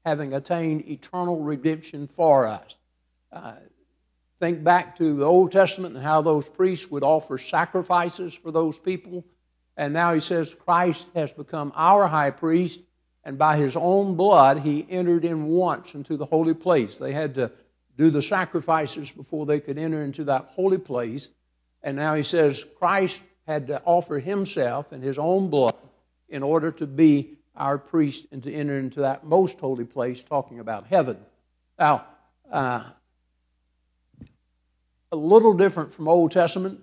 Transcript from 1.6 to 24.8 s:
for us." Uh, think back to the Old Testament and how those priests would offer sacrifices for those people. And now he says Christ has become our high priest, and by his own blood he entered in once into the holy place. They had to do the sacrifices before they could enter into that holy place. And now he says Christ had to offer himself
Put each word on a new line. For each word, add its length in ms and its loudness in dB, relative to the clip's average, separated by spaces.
for 400 2
us." 280 -10
Uh, 220 -18
think 240 -4
back 320 2
to 220 0
the 80 0
Old 260 6
Testament 440 0
and 80 -12
how 180 2
those 260 0
priests 420 -2
would 140 -6
offer 340 0
sacrifices 960 -2
for 180 -14
those 280 -2
people. 460 -8
And 180 -4
now 200 2
he 80 2
says 320 -4
Christ 600 0
has 200 -4
become 420 -10
our 320 4
high 240 0
priest, 480 0
and 120 -12
by 200 4
his 180 0
own 400 0
blood 460 6
he 280 -2
entered 360 0
in 220 -4
once 460 -2
into 220 -8
the 100 -8
holy 280 0
place. 440 0
They 140 -8
had 240 -6
to 160 -2
do 120 4
the 120 0
sacrifices 920 -4
before 340 -10
they 140 0
could 180 -10
enter 240 -4
into 220 -8
that 220 -2
holy 320 -2
place. 500 -8
And 140 -6
now 180 -2
he 80 -2
says 420 0
Christ 440 0
had 220 -6
to 160 -8
offer 360 0
himself 760 -4